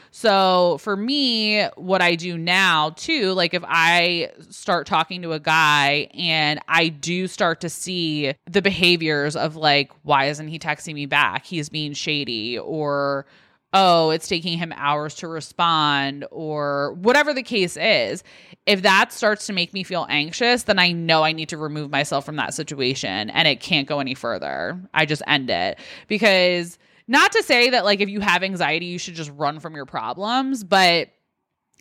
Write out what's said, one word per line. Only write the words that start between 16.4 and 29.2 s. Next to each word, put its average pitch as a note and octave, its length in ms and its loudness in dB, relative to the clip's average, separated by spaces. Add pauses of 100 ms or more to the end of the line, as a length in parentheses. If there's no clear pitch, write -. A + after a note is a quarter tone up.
whatever C4 380 4
the B3+ 120 -4
case F#3 320 -2
is, D#3 480 0 (420)
if G3 160 2
that G3 300 4
starts G#3+ 340 -2
to G#3+ 60 -6
make F3 200 -4
me F#3+ 120 -6
feel E3+ 260 -4
anxious, E3 540 0
then G3 140 2
I F3+ 140 4
know E3 300 4
I D#3+ 100 2
need D#3+ 160 -8
to E3 80 -8
remove D3+ 340 -6
myself C#3+ 360 -2
from D3+ 100 -10
that C3+ 160 -4
situation C3 800 -4
and D#3 180 2
it C3+ 120 0
can't C#3 280 -2
go D3 120 -2
any C3 140 -4
further. F#2+ 640 -6 (140)
I D#3 140 2
just D3+ 200 -4
end C3+ 240 0
it. F2+ 280 -2 (300)
Because F3+ 720 2 (300)
not D#4+ 240 4
to A4 100 2
say B3 280 4
that, A#3 140 2
like, G#3 160 2
if G3+ 100 0
you G3+ 100 -4
have F#3 240 2
anxiety, F3 420 -2
you F3 120 -8
should F3 160 -10
just D3+ 200 -10